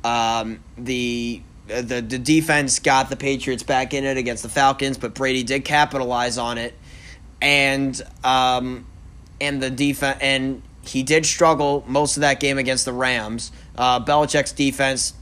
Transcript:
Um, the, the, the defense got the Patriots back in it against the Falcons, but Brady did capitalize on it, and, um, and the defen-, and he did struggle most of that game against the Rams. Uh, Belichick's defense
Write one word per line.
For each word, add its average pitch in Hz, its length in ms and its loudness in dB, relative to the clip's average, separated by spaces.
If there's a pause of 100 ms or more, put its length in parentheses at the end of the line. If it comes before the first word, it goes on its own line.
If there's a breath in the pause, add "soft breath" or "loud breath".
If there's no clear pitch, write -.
Um, 113 560 0 (180)
the, 120 640 -4 (280)
the, 123 320 -4
the 117 180 -6
defense 147 640 2
got 131 300 4
the 131 60 -4
Patriots 131 460 -2
back 131 320 0
in 135 100 -2
it 135 120 -2
against 120 260 -4
the 120 60 -10
Falcons, 135 500 2
but 110 160 -8
Brady 131 300 0
did 135 200 -2
capitalize 127 760 0
on 120 200 -4
it, 117 160 -8 (680 loud breath)
and, 139 580 2 (240)
um, 127 640 0 (540)
and 143 220 -2
the 131 80 -4
defen-, 135 500 0
and 135 420 -2 (200)
he 131 200 -4
did 156 240 2
struggle 143 600 2
most 139 300 0
of 143 40 -4
that 143 200 2
game 139 180 2
against 131 260 0
the 127 80 -4
Rams. 120 580 -2 (260 loud breath)
Uh, 123 260 2
Belichick's 147 500 2
defense 135 680 0